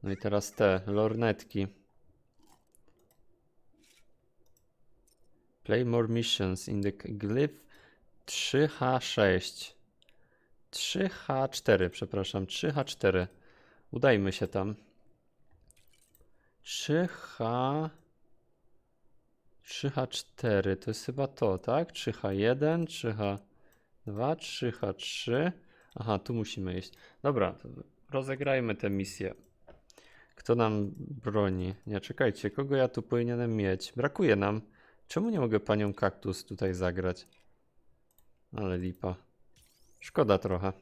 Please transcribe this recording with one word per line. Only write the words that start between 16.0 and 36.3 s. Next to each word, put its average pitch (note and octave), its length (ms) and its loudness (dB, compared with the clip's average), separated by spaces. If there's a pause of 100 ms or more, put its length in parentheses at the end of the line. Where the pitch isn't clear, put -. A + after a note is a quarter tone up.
Trzy E3+ 420 0
H, C3 760 -2 (1700)
trzy - 260 -4
H C3 180 -2
cztery, G2 680 0
to - 140 -10
jest - 160 -6
chyba C3+ 220 -4
to, G#2 300 0
tak? C#3+ 340 0
Trzy - 220 -4
H G2 200 -4
jeden, C#3 540 2
trzy A#2 260 -4
H G2+ 260 -2 (680)
dwa, A#2 300 -2
trzy - 360 -6
H G2 220 -4
trzy. C#3 580 -2 (440)
Aha, G#2+ 240 0
tu - 140 -6
musimy G2 440 -4
iść. - 160 -10 (300)
Dobra, G#2+ 300 2
to - 160 -18 (400)
rozegrajmy C3+ 680 0
tę A2+ 140 -2
misję. G2 440 -2 (1000)
Kto - 200 2
nam G#2+ 420 2
broni? G2 800 0 (120)
Nie, G#2 140 -2
czekajcie, G#2+ 500 0
kogo C#3 240 -2
ja C3 120 4
tu C3 140 -2
powinienem A#2+ 540 0
mieć? F#2+ 400 0
Brakuje C#3 400 4
nam. G2+ 260 2 (460)
Czemu G#3 220 -2
nie G#3+ 100 0
mogę A2 200 4
panią G#2 340 2
kaktus - 520 -2